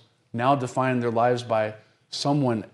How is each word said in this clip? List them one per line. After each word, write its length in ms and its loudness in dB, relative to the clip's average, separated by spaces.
now 200 2
defined 480 0
their 80 -2
lives 320 2
by 320 0
someone 640 0